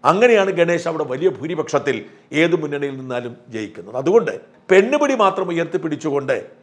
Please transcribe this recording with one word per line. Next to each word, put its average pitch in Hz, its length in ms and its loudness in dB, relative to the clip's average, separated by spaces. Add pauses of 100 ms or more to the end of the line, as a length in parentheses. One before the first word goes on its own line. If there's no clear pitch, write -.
അങ്ങനെയാണ് 202 480 4
ഗണേശ് 170 320 2
അവിടെ 156 220 -2
വലിയ 151 260 0
ഭൂരിപക്ഷത്തിൽ 147 580 -2 (460)
ഏത് 170 200 4
മുന്നണിയിൽ 143 380 -6
നിന്നാലും 123 340 -8 (200)
ജയിക്കുന്നത്. 107 480 -10
അതുകൊണ്ട് 185 320 2 (360)
പെണ്ണുപിടി 269 540 4
മാത്രം 190 300 0
ഉയർത്തിപ്പിടിച്ചുകൊണ്ട് 151 840 -4 (280)